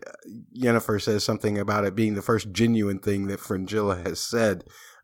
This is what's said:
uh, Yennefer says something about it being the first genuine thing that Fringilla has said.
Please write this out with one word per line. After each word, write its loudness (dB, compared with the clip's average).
uh, -16
Yennefer 2
says 0
something 0
about 0
it -2
being 2
the -4
first 0
genuine 2
thing -2
that -6
Fringilla -2
has -6
said. 0